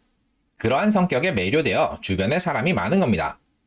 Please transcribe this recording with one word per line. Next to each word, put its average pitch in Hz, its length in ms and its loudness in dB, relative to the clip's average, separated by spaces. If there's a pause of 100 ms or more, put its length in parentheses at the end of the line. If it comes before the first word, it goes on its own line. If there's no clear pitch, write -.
(580)
그러한 180 320 2
성격에 185 440 2
매료되어 123 680 0
주변에 101 380 0
사람이 147 340 -2
많은 165 260 0
겁니다. 113 380 0 (300)